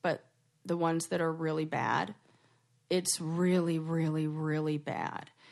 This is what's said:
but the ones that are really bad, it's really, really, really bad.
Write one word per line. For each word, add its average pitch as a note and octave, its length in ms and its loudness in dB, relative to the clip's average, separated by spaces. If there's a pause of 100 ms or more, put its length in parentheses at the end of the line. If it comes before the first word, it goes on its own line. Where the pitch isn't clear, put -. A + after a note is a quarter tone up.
but E3+ 200 0 (420)
the E3+ 120 -2
ones E3 320 0
that F3 120 0
are E3 120 2
really D#3+ 320 -2
bad, D3+ 500 0 (760)
it's F3+ 320 0
really, E3+ 600 2
really, D#3 480 0
really D#3 500 0
bad. C#3+ 520 -6 (220)